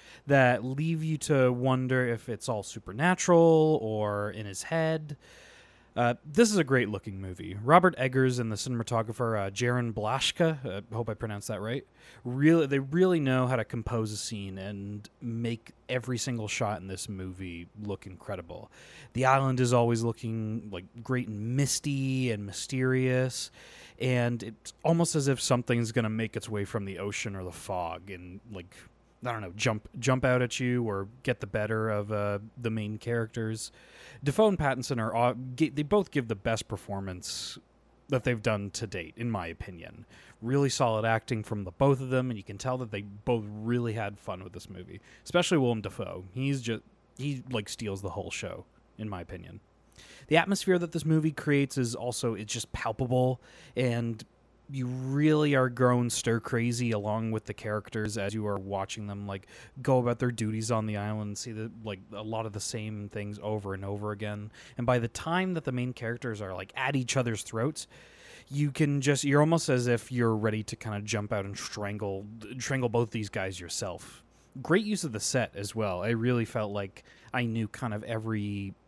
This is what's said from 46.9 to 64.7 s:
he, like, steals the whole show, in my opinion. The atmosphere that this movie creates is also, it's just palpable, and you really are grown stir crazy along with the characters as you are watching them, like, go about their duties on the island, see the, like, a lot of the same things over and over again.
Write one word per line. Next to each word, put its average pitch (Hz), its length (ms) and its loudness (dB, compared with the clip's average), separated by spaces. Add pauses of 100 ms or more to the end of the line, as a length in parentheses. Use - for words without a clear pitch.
he, 135 340 -6
like, 107 160 -4
steals 98 340 -6
the 98 100 -6
whole 90 200 -8
show, - 320 -8 (340)
in 107 120 -6
my 95 100 -8
opinion. 90 400 -14 (680)
The 156 100 4
atmosphere 185 420 2
that 170 140 -4
this 156 100 -2
movie 156 300 4
creates 139 440 2
is 120 160 0
also, 117 420 -4
it's 104 180 -8
just - 180 -6
palpable, 127 720 0 (340)
and 117 480 0 (480)
you 131 140 -4
really 143 720 4
are 127 120 6
grown 123 440 4
stir 117 280 2
crazy 120 520 0
along 110 400 0
with 110 140 -2
the 107 100 -8
characters 107 640 -4
as 101 160 -2
you 107 100 -2
are 101 140 -2
watching 98 480 -6
them, 101 180 -6
like, 98 220 -8 (340)
go 131 160 4
about 120 220 2
their 127 100 2
duties 110 400 -2
on 110 160 2
the 107 100 -2
island, 104 440 -4
see 117 120 -8
the, 110 200 -8 (120)
like, 107 140 -6 (160)
a 101 80 -10
lot 110 240 -4
of 104 80 -6
the 104 60 -6
same 107 500 -6
things 104 320 -8
over 104 320 -4
and 98 100 -8
over 104 280 -4
again. 104 400 -8 (260)